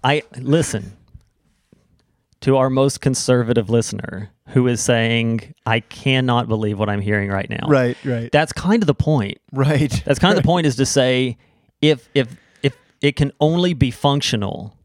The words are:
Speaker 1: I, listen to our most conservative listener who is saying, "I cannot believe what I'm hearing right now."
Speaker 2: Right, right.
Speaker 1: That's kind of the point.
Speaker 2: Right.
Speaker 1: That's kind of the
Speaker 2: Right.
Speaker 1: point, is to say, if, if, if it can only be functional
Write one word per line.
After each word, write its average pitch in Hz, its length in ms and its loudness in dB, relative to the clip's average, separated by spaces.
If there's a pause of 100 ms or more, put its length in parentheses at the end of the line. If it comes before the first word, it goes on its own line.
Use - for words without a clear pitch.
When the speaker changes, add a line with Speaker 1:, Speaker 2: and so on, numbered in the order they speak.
Speaker 1:
I, 143 220 0 (120)
listen 127 600 -2 (1400)
to 135 160 2
our 131 140 2
most 135 300 0
conservative 120 720 0
listener 104 600 -4 (180)
who 127 180 2
is 123 140 0
saying, 113 720 0 (120)
"I 113 140 0
cannot 127 680 0
believe 107 320 -2
what 107 80 0
I'm 101 120 -2
hearing 101 300 -2
right 98 180 -4
now." - 200 -6
Speaker 2:
Right, 127 360 2
right. 120 280 -6
Speaker 1:
That's 156 200 2
kind 214 300 0
of 180 60 2
the 143 60 2
point. 131 440 0 (140)
Speaker 2:
Right. 139 520 0
Speaker 1:
That's 135 140 0
kind 190 180 4
of 175 60 0
the 143 60 0
Speaker 2:
Right. 165 60 2
Speaker 1:
point, 170 120 0
is 131 100 2
to 131 100 0
say, 127 500 0 (440)
if, 147 340 2
if, 127 200 0 (300)
if 135 120 0 (240)
it 143 140 2
can 139 160 0 (100)
only 170 340 2
be 123 180 -2
functional 113 840 -2 (100)